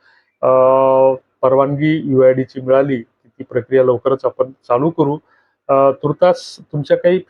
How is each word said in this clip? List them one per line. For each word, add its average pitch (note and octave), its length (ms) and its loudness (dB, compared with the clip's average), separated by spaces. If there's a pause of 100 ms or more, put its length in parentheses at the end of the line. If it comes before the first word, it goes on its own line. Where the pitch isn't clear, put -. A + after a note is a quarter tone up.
(420)
अ, C3 60 0 (920)
परवानगी C#3+ 600 0 (100)
यूआयडीची C3 500 0
मिळाली C3+ 360 0
की - 300 -16
ती - 160 -20
प्रक्रिया B2+ 400 -2
लवकरच B2+ 420 -2
आपण C3 260 -4 (160)
चालू C3 220 0
करू. D3+ 280 -2 (500)
अ, C#3 240 2
तुर्तास E3+ 680 -2
तुमच्या D3+ 380 -4
काही F3+ 220 0 (100)